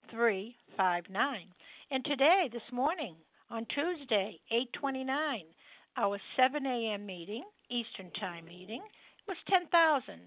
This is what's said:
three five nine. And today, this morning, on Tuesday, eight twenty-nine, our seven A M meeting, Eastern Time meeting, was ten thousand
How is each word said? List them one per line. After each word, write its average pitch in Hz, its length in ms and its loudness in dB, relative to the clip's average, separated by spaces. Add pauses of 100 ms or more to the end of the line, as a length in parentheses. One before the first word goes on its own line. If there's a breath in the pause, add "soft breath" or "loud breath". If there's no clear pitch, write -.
(120)
three 226 460 0 (180)
five 180 340 2
nine. 202 380 -2 (440 loud breath)
And 262 120 -2
today, 294 480 4
this 233 220 -10
morning, 254 420 0 (340 soft breath)
on 226 240 -4
Tuesday, 277 680 -2 (100)
eight 240 220 -2
twenty-nine, 262 720 -4 (500 loud breath)
our 202 240 0 (160)
seven 262 300 4
A 233 280 0
M 202 120 -6
meeting, 196 380 -8 (260)
Eastern 226 500 -4
Time 175 240 -6
meeting, 180 380 -10 (460 loud breath)
was 370 100 -6 (120)
ten 359 220 4
thousand 302 560 4